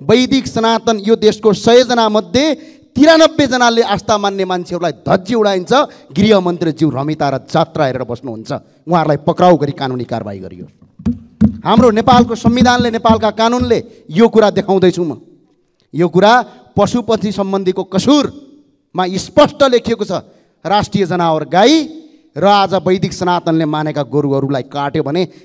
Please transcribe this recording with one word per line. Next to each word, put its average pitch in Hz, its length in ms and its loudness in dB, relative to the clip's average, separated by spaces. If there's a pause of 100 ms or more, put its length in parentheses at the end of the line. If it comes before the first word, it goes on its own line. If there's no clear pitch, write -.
वैदिक 254 460 0
सनातन 226 540 -2
यो 220 160 2
देशको 208 360 0
सय 240 320 4
जना 233 240 0
मध्ये 214 360 -2 (520)
तिरानब्बे 311 500 4
जनाले 240 380 2
आस्था 202 320 -2
मान्ने 196 280 -4
मान्छेहरूलाई 175 480 -6 (120)
धज्जी 190 320 -2
उडाइन्छ। 202 360 0 (440)
गृहमन्त्रीज्यू 175 720 0
रमिता 143 400 -4
र 135 160 -2
जात्रा 160 400 -2
हेरेर 127 200 -4
बस्नुहुन्छ, 117 480 -10 (360)
उहाँहरूलाई 156 320 0
पक्राउ 180 320 2
गरी 143 200 0
कानुनी 127 320 -6
कारवाही 104 360 -10
गरियो। 90 260 -16 (920)
हाम्रो 226 320 4
नेपालको 233 420 2
संविधानले, 247 560 0
नेपालका 220 420 0
कानुनले, 233 760 -2
यो 196 200 4
कुरा 214 200 4
देखाउँदैछु 185 560 0
म, 147 80 -6 (840)
यो 170 140 0
कुरा 190 240 4 (400)
पशुपति 214 600 -2
सम्बन्धीको 190 520 -4
कसुरमा - 1200 -4
स्पष्ट 226 580 0
लेखिएको 233 420 0
छ। 185 80 -8 (520)
राष्ट्रिय 196 400 0
जनावर 165 400 -2
गाई 190 320 2 (600)
र 151 80 -2
आज 196 360 2
वैदिक 185 320 -2
सनातनले 170 520 -2
मानेका 151 400 -4
गोरुहरूलाई 139 640 -4
काट्यो 143 360 -4
भने 160 200 -2 (200)